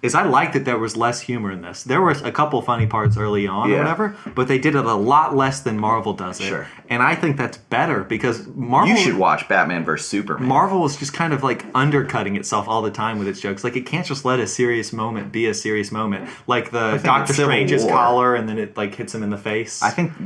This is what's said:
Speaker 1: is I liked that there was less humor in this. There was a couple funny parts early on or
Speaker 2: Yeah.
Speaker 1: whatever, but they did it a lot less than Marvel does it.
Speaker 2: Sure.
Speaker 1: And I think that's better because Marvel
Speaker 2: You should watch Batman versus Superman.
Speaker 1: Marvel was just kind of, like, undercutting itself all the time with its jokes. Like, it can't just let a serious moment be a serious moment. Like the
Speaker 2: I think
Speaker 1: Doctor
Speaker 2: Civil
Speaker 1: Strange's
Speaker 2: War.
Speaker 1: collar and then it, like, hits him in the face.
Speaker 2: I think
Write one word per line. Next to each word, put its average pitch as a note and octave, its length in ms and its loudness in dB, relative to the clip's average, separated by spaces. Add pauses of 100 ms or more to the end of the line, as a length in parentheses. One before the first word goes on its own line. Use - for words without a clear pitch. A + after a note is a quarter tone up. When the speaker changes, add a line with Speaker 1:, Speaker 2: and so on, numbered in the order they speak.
Speaker 1:
is A#2+ 120 0
I E3+ 80 4
liked D3 300 2
that C#3 120 0
there B2 140 0
was A2 180 -4
less A#2+ 260 0
humor A2+ 280 -4
in F#2 120 -10
this. F2 200 -14
There C3 200 2
was D#3 200 2
a B2 80 -4
couple C#3+ 320 0
funny A#2 240 0
parts G#2+ 300 2
early G#2 320 0
on G#2 220 0
or - 40 4
Speaker 2:
Yeah. - 40 2
Speaker 1:
whatever, G3 360 0 (220)
but B2+ 120 2
they C3+ 100 4
did D3 180 2
it C3 80 2
a A2+ 100 2
lot C#3 400 4
less C3+ 260 2
than A2 200 -2
Marvel G#2+ 320 0
does F#2 280 -8
it. G2 40 -6
Speaker 2:
Sure. F#2+ 240 -6 (200)
Speaker 1:
And B2 140 0
I D3 140 4
think C#3+ 220 0
that's B2 180 -2
better B2+ 480 -2
because A2 500 -2
Marvel C3+ 400 2
Speaker 2:
You G#3+ 60 4
should B2+ 160 2
watch F2 320 2
Batman F2 360 2
versus D#2 220 -2
Superman. G2+ 400 -2
Speaker 1:
Marvel F3+ 360 2
was C#3+ 140 0
just - 180 -8
kind E3 180 0
of, C3 100 -2
like, B2+ 220 -2 (100)
undercutting B2+ 600 2
itself G#2+ 320 -2
all A2+ 140 0
the G#2+ 80 -2
time A2 280 -4
with G2 80 -2
its G2 140 -6
jokes. G2+ 240 -6
Like, B2 120 -2
it B2+ 100 -6
can't F3 200 -4
just C#3 200 -6
let B2+ 120 2
a A2 80 0
serious A#2 460 -2
moment A2 400 -6
be A2+ 140 0
a G#2+ 80 0
serious G#2+ 360 -2
moment. G#2 380 -4 (180)
Like A#2+ 240 -2
the A#2 140 -2
Speaker 2:
I A2 80 0
think G#2+ 120 -2
Speaker 1:
Doctor C#3 280 2
Speaker 2:
Civil C#3+ 180 2
Speaker 1:
Strange's C3 340 2
Speaker 2:
War. - 100 2
Speaker 1:
collar B2 420 4
and A2 120 -2
then A2 100 -4
it, G#2 180 -6
like, G2+ 180 -4
hits G#2+ 200 -10
him A2+ 100 -6
in G#2 60 -2
the G2+ 80 -4
face. A2 440 -4
Speaker 2:
I G#2 80 2
think E3+ 220 -2 (140)